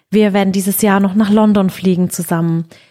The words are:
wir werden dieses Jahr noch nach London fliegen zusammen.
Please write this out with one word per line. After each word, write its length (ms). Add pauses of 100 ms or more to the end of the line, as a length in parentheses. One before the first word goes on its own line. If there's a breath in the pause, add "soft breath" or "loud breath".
(100)
wir 220
werden 200
dieses 280
Jahr 200
noch 140
nach 160
London 380
fliegen 420
zusammen. 560 (240 soft breath)